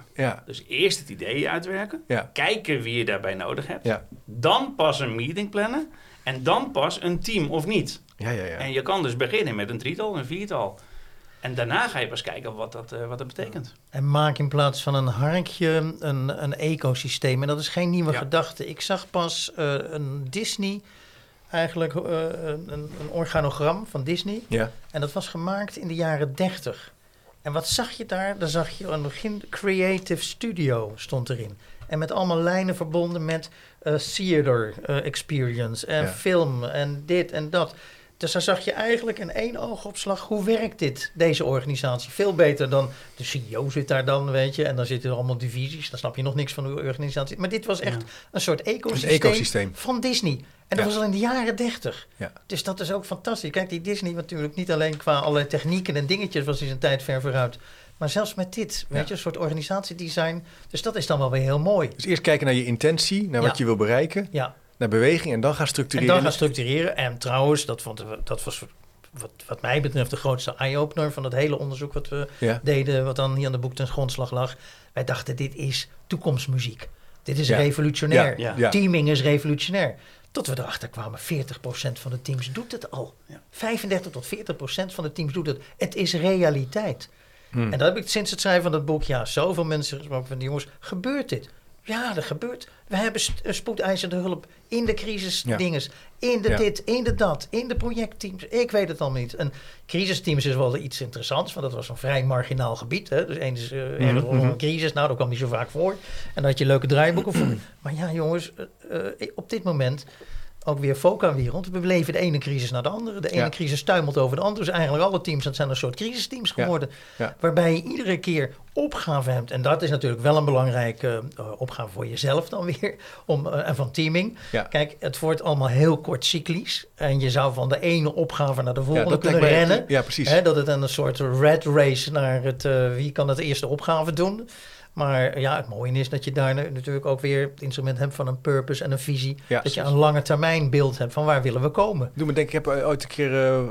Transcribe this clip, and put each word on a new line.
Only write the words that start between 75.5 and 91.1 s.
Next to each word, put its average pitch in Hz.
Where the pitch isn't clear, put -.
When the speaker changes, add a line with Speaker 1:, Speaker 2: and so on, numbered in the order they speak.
Speaker 3:
is -
toekomstmuziek. 127
Dit 139
is 147
Speaker 1:
Ja. 110
Speaker 3:
revolutionair. 147
Speaker 2:
Ja, 117
ja. 101
Speaker 1:
Ja. 117
Speaker 3:
Teaming 175
is 135
revolutionair. 147
Tot 294
we 135
erachter -
kwamen, 110
veertig -
procent 123
van 123
de 127
teams 127
doet 233
het -
al. -
Speaker 2:
Ja. -
Speaker 3:
Vijfendertig 202
tot 123
veertig 202
procent 185
van 170
de 151
teams 147
doet 160
het. 143
Het -
is 180
realiteit. 170
Speaker 1:
Hmm. 117
Speaker 3:
En -
daar 143
heb 190
ik 196
sinds 208
het 185
schrijven 180
van 170
dat 151
boek, 156
ja, 123
zoveel 165
mensen 151
gesproken 139
van, 131
"Jongens, 143
gebeurt 247